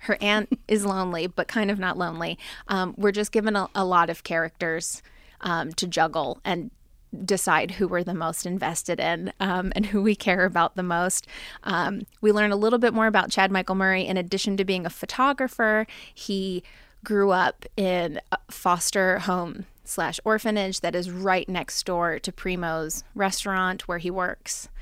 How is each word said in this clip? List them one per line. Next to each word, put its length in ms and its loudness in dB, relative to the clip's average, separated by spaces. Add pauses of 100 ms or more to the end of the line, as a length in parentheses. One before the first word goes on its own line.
Her 200 0
aunt 300 2 (120)
<laughs> 60 -18
is 160 2
lonely, 420 -2
but 220 -2
kind 220 0
of 80 -2
not 180 -2
lonely. 420 -4 (300)
Um, 300 0
we're 140 4
just 200 -2
given 240 0
a, 180 -2
a 100 0
lot 260 4
of 120 -8
characters, 800 -4 (380)
um, 320 -2
to 140 -4
juggle 580 0
and 260 -2 (540)
decide 480 2
who 160 0
we're 160 0
the 100 -4
most 300 -4
invested 560 -4
in, 400 -2
um, 340 0
and 120 0
who 160 0
we 120 4
care 300 2
about 320 2
the 60 -2
most. 440 0 (380)
Um, 380 -2 (180)
we 120 6
learn 200 4
a 40 2
little 220 4
bit 160 4
more 120 4
about 240 2
Chad 200 4
Michael 240 0
Murray. 320 4
In 120 0
addition 400 -2
to 80 2
being 180 0
a 60 -4
photographer, 960 0 (280)
he 480 -4 (420)
grew 260 4
up 340 2 (120)
in 440 0 (100)
a 80 0 (120)
foster 720 2
home 440 -4 (200)
slash 420 -4
orphanage 540 0
that 140 -2
is 160 -2
right 380 0
next 380 -4
door 320 0
to 140 -8
Primo's 680 -4 (120)
restaurant 720 -2
where 100 -2
he 120 -4
works. 580 -6 (140)